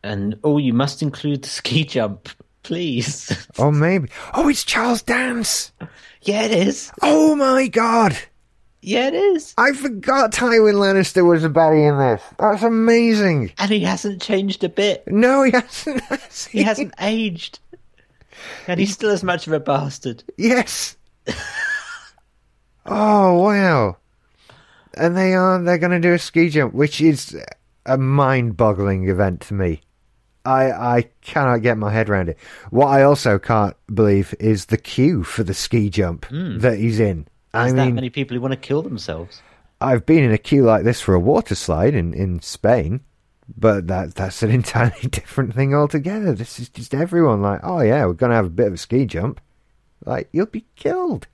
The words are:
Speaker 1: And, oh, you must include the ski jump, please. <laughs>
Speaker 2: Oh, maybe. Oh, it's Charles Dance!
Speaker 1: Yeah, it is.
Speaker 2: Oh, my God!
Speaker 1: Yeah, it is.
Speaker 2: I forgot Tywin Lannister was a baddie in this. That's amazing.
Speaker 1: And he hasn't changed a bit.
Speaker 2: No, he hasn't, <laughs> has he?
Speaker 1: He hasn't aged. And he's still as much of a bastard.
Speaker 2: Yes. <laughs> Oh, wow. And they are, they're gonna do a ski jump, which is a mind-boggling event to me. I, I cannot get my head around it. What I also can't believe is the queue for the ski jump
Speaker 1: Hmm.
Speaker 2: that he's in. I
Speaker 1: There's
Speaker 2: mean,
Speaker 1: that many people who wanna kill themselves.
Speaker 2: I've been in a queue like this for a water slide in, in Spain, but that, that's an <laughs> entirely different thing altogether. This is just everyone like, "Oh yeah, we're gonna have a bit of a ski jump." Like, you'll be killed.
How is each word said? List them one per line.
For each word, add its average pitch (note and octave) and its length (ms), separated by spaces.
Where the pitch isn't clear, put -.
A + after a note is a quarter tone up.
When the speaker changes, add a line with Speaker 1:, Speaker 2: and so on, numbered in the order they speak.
Speaker 1:
And, G#2 420
oh, D3 140
you C3 160
must C#3 280
include C#3+ 420
the - 60
ski - 340
jump, A2 460
please. D3 680
<laughs> - 60
Speaker 2:
Oh, C#3+ 100
maybe. D#3 400
Oh, - 140
it's C#4+ 160
Charles A#3 400
Dance! B3 720
Speaker 1:
Yeah, G#3 220
it A3 80
is. G3 380
Speaker 2:
Oh, D#4 340
my C4+ 320
God! A3+ 500
Speaker 1:
Yeah, A#3 280
it - 40
is. F#4 440
Speaker 2:
I C4 160
forgot C4 580
Tywin A3+ 440
Lannister G3 520
was E3 160
a D#3+ 60
baddie D#3 420
in C#3+ 80
this. B2 240
That's G#3 240
amazing. A3+ 960
Speaker 1:
And G3+ 100
he G#3 120
hasn't F#3+ 400
changed G3 420
a F3 60
bit. G3 360
Speaker 2:
No, B3+ 380
he C4 80
hasn't, B3+ 500
<laughs> - 40
has - 400
he? - 140
Speaker 1:
He G#3 40
hasn't A3 380
aged. G#3+ 580
And F3+ 100
he's G3 140
still A3 160
as G3 120
much F3+ 260
of D#3+ 60
a D3+ 60
bastard. C#3 640
Speaker 2:
Yes. - 580
<laughs> - 80
Oh, G3+ 480
wow. F3 540
And E3+ 200
they F#3 180
are, F#3 280
they're F3 160
gonna F3 220
do F3 140
a E3+ 60
ski E3 300
jump, D3 240
which C#3+ 280
is D3+ 360
a C3 120
mind-boggling A#2 1120
event F#2+ 320
to - 120
me. F2+ 280
I, C3 260
I A#2+ 300
cannot B2+ 360
get A2+ 200
my G#2 140
head G#2+ 180
around F#2+ 200
it. D#2 80
What C3 160
I C3+ 160
also C#3 340
can't G#2 380
believe G2 460
is G#2+ 260
the G#2+ 120
queue C3+ 460
for - 200
the F#2 100
ski G#2+ 360
jump F2+ 360
Speaker 1:
Hmm. D3 340
Speaker 2:
that A#2 200
he's A2 200
in. F#2 280
I A2+ 120
Speaker 1:
There's B2+ 100
Speaker 2:
mean, C3 140
Speaker 1:
that B2 40
many B2 160
people B2 260
who A#2+ 60
wanna C3 160
kill C#3+ 240
themselves. F2 600
Speaker 2:
I've B2+ 240
been D#3+ 180
in A#2+ 80
a G#2+ 60
queue C#3 260
like A2 200
this A2+ 180
for G2 120
a F2+ 60
water B2 360
slide F2+ 380
in, F2 200
in F2+ 280
Spain, G#2+ 600
but G2+ 300
that, F2+ 280
that's F#2+ 260
an A2 100
<laughs> - 0
entirely A#2+ 580
different - 440
thing C#3 220
altogether. D#3+ 580
This A2 260
is B2 100
just - 260
everyone D#3 460
like, G2+ 220
"Oh F3 180
yeah, B2 240
we're F2+ 80
gonna A#2+ 220
have A2 100
a F2 40
bit E2+ 180
of G2 60
a E2+ 40
ski B2+ 280
jump." G#2 340
Like, - 260
you'll F3 160
be A3 180
killed. F4+ 580